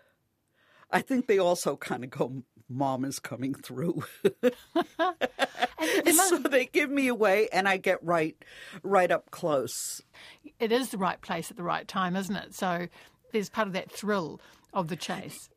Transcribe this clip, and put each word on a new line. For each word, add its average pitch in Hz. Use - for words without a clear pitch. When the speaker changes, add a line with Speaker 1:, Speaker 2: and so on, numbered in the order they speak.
Speaker 1:
I 185
think 247
they 202
also 175
kinda 127
go, 131
"Mom 131
is 135
coming 127
through." 147
<laughs> 202
Speaker 2:
And, 320
and 311
Speaker 1:
So 359
they 262
give 294
me 269
away, 214
and 190
I 190
get 185
right, 160
right 185
up -
close. -
Speaker 2:
It 226
is 247
the -
right 185
place 170
at -
the 175
right 160
time, 185
isn't 190
it? -
So 175
there's 208
part 220
of 180
that -
thrill 196
of 180
the 165
chase. -